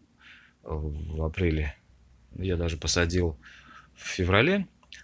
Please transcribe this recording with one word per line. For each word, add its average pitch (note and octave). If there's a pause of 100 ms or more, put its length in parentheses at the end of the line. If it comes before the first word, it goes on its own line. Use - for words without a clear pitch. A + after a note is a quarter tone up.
(600)
в D#2
апреле, D#2 (600)
я F#2
даже E2+
посадил E2+ (560)
в -
феврале A#2+ (360)